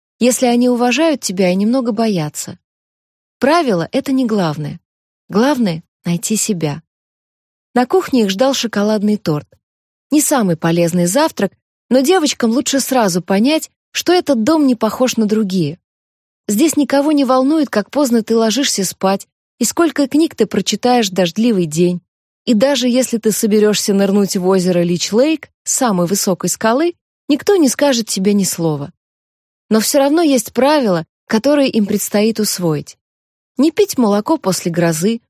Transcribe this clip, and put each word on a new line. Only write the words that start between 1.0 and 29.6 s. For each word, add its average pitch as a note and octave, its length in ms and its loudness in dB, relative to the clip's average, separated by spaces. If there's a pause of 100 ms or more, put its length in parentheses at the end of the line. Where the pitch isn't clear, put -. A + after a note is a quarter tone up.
тебя F#3 320 -2
и - 20 0
немного A#3 380 0
боятся. G3 680 -4 (800)
Правило — C4 540 0
это C#4 180 -2
не C4 160 0
главное. D3+ 540 -4 (480)
Главное — G#3+ 560 0 (200)
найти E3+ 300 -4
себя. E3 480 -4 (920)
На B3 140 0
кухне D#4 360 0
их G3 80 0
ждал C4 220 0
шоколадный G#3 640 -2
торт. D3+ 300 -4 (640)
Не D4+ 100 2
самый G#3 360 0
полезный E3+ 500 0
завтрак, A#3 460 0 (360)
но B3 120 4
девочкам C#4+ 500 0
лучше C4+ 300 -2
сразу G3+ 420 0
понять, B3+ 480 0 (220)
что - 200 -2
этот C#4+ 300 0
дом D4+ 240 2
не B3+ 80 2
похож A3+ 420 -2
на A3 100 0
другие. F#3 520 -2 (680)
Здесь B3 280 0
никого C#4+ 360 2
не C#4+ 120 2
волнует, C4 460 2
как G3+ 220 -4
поздно A#3+ 320 2
ты A3+ 120 0
ложишься A3+ 480 0
спать G3 440 -4 (320)
и A#3+ 40 -2
сколько D4 440 0
книг D4+ 260 0
ты G#3 120 0
прочитаешь G#3+ 640 0
в F#3 40 -14
дождливый F#3+ 520 0
день. F3 360 0 (420)
И A#3+ 100 2
даже B3+ 340 2
если B3 300 0
ты G#3+ 120 0
соберешься G#3 640 2
нырнуть G3 420 0
в F3+ 120 -4
озеро F3+ 340 2
Лич-Лейк G#3+ 680 0 (140)
с - 100 -6
самой F3+ 360 0
высокой F#3 420 -2
скалы, C#4 440 0 (340)
никто E4+ 280 2
не D#4 120 4
скажет A#3+ 400 0
тебе G3 260 0
ни G3+ 100 2
слова. D#3 480 -4 (800)